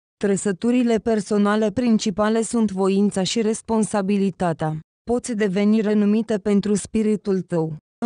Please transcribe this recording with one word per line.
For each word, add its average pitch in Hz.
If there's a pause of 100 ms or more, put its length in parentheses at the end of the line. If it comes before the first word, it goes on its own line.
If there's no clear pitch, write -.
(160)
Trăsăturile 220
personale 214
principale 220
sunt 220
voința 196
și 202
responsabilitatea. 196 (320)
Poți 240
deveni 208
renumită 214
pentru 202
spiritul 208
tău. 160 (300)